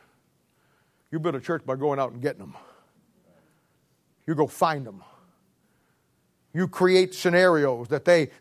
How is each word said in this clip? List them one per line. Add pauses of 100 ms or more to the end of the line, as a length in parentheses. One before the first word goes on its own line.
(1120)
You
build
a
church
by
going
out
and
getting
them. (1700)
You
go
find
them. (1500)
You
create
scenarios
that
they, (100)